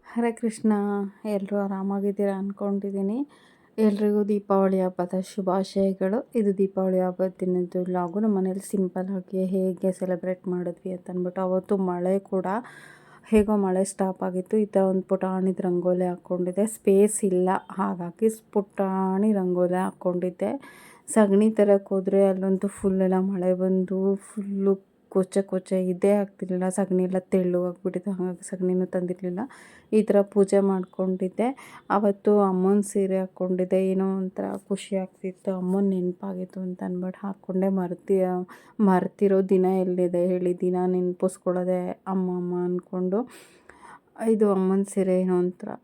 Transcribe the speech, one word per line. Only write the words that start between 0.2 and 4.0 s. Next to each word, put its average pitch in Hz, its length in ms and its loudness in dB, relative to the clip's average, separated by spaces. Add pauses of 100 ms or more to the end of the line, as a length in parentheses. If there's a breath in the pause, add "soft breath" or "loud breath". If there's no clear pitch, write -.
ಕೃಷ್ಣ, 220 400 -2 (520)
ಎಲ್ರೂ 202 320 -2
ಆರಾಮಾಗಿದ್ದೀರಾ 196 800 -2
ಅನ್ಕೊಂಡಿದ್ದೀನಿ. 196 880 -4 (500 soft breath)
ಎಲ್ರಿಗೂ 208 460 2